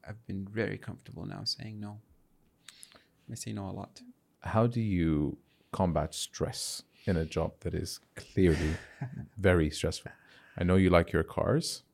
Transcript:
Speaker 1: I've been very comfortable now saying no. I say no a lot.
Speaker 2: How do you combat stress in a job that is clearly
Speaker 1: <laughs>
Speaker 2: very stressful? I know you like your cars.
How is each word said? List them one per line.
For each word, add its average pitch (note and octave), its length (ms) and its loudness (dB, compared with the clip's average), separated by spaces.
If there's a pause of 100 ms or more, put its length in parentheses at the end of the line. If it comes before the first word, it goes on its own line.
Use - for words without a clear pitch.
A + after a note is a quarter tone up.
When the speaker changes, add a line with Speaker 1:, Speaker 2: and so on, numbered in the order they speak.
Speaker 1:
I've G#2+ 180 -14
been G2 160 -8 (200)
very G2+ 160 -4
comfortable - 480 -14
now G2 180 -12
saying G#2+ 340 -10
no. G#2 140 -10 (1400)
I A#2 40 -10
say A2+ 180 -12
no G2+ 200 -8
a - 80 -10
lot. - 200 -16 (540)
Speaker 2:
How A2+ 120 4
do A#2+ 140 0
you D#2+ 580 2 (340)
combat D#2 420 0
stress - 680 -6 (260)
in F#2 80 2
a D#2+ 100 0 (100)
job D#2+ 140 -2 (100)
that E2+ 140 -6
is - 260 -6 (220)
clearly D#2 500 4 (340)
Speaker 1:
<laughs> - 320 -14 (100)
Speaker 2:
very E2+ 220 6
stressful? - 420 -6 (460)
I F2 60 0
know F2+ 120 6
you F#2 220 8
like E2+ 140 4
your D#2+ 100 4 (140)
cars. - 460 0 (120)